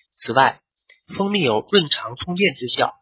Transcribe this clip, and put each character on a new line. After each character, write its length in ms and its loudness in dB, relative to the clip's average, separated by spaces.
此 140 -8
外， 280 4
蜂 160 -2
蜜 80 0
有 320 0
润 160 4
肠 260 -6
通 220 -8
便 180 0
之 140 -8
效， 340 -2